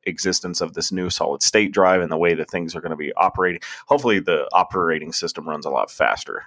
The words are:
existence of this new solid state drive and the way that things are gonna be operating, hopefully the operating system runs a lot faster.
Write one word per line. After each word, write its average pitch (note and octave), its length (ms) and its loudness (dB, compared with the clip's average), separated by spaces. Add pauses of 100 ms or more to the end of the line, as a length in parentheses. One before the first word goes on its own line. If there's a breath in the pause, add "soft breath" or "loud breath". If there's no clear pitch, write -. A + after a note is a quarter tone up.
existence F#2 560 -4
of E2 140 -4
this E2 180 -6
new F2+ 180 -2
solid C#2+ 320 -2
state G#2 300 4
drive F#2 300 6
and D#2+ 100 -2
the D#2+ 60 0
way E2+ 160 4
that D#2 180 -4
things E2+ 240 -6
are E2 60 -10
gonna E2 160 -6
be D2 160 -6
operating, F2+ 480 0 (260 loud breath)
hopefully B2 320 4
the D#2+ 320 0
operating E2 640 0
system E2 340 -6
runs D2+ 180 -8
a D2+ 40 -4
lot B1 200 0
faster. - 580 -2